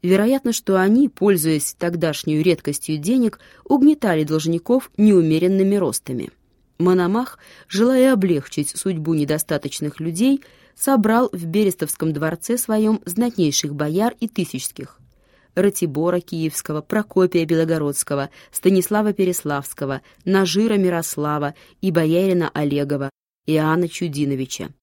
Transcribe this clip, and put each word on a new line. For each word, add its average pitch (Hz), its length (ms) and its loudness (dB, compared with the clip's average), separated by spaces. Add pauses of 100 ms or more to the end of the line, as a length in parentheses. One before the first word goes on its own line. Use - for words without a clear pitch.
Вероятно, 220 520 2
что 190 280 0
они, 226 280 4
пользуясь 160 680 0
тогдашнюю 160 680 -2
редкостью 156 540 -2
денег, 226 420 0 (240)
угнетали 262 580 2
должников 165 760 0
неумеренными 190 760 4
ростами. 131 560 -4 (460)
Мономах, 185 640 0 (300)
желая 254 440 4
облегчить 170 580 0
судьбу 165 440 -4
недостаточных 147 840 -4
людей, 202 420 0 (320)
собрал 233 580 2
в 170 120 -8
Берестовском 165 680 -2
дворце 160 460 -4
своем 214 480 0
знатнейших 175 680 -2
бояр 165 420 -2
и 233 80 -6
тысячских: - 720 -8 (560)
Ратибора 175 640 0
Киевского, 160 600 -6
Прокопия 185 680 0
Белогородского, 156 840 -2 (220)
Станислава 202 600 0
Переславского, 143 920 -4 (220)
Нажира 196 500 2
Мирослава 151 800 -2 (260)
и 190 120 0
боярина 170 600 2
Олегова, 143 560 -2 (380)
Иоанна 156 420 0
Чудиновича. 143 840 -6 (120)